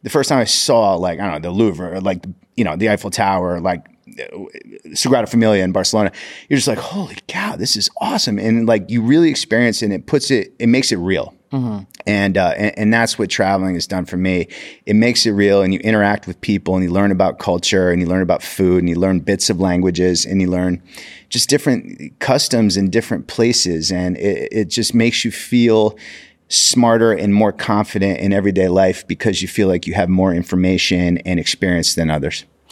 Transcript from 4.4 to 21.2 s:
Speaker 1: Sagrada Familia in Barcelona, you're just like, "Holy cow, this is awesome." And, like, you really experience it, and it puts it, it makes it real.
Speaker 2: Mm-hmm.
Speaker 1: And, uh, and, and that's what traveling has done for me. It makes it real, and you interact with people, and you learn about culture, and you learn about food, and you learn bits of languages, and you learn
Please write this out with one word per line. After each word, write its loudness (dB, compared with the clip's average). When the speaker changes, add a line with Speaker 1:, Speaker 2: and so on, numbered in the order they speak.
Speaker 1:
Sagrada 0
Familia 4
in -2
Barcelona, 0
you're 2
just 0
like, -2
"Holy -10
cow, -6
this -2
is -2
awesome." -2
And, 0
like, 0
you 0
really 4
experience 0
it, -2
and 0
it -8
puts 0
it, 0
it -2
makes 2
it 0
real. -2
Speaker 2:
Mm-hmm. -4
Speaker 1:
And, 0
uh, 2
and, -2
and 2
that's 0
what -2
traveling 0
has -4
done -6
for -8
me. 0
It 2
makes 2
it 2
real, 4
and 0
you -2
interact 0
with -12
people, -2
and 0
you -2
learn 2
about 0
culture, 0
and 2
you 0
learn 0
about 0
food, 2
and 0
you 0
learn 0
bits -2
of -2
languages, 0
and 0
you 0
learn -2